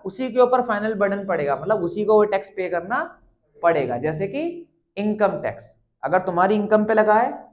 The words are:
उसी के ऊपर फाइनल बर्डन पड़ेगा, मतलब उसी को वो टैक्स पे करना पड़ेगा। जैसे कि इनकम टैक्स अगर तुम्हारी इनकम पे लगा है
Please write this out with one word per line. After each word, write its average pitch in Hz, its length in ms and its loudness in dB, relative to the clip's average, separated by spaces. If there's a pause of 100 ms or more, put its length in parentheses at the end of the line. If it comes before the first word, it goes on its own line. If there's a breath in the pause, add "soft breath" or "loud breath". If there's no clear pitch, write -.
उसी 247 240 -6
के 233 120 0
ऊपर 247 220 4
फाइनल 220 320 -2
बर्डन 196 320 0
पड़ेगा, 147 280 0
मतलब 180 280 -2
उसी 196 220 -4
को 214 80 4
वो 214 120 6
टैक्स 196 260 -2
पे 185 180 -6
करना 185 320 -4 (640)
पड़ेगा। 139 360 2
जैसे 156 280 -4
कि 269 140 -6 (560)
इनकम 202 440 0
टैक्स - 280 -8 (340)
अगर 165 180 0
तुम्हारी 190 340 2
इनकम 214 300 2
पे 220 80 0
लगा 214 220 4
है 254 160 2 (220)